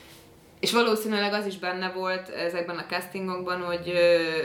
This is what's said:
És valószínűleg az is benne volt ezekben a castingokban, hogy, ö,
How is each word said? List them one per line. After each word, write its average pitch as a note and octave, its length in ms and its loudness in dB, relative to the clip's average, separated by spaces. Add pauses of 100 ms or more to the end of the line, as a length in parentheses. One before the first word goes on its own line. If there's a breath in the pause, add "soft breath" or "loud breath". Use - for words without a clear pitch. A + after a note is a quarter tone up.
(600 loud breath)
És - 120 0
valószínűleg G#3+ 600 2
az G#3 140 0
is F#3+ 120 -6
benne F#3 320 -4
volt F#3 380 -4
ezekben E3+ 500 -4
a D#3+ 120 -8
castingokban, F3+ 720 -4
hogy, F3 260 -4
ö, F3 300 6 (260)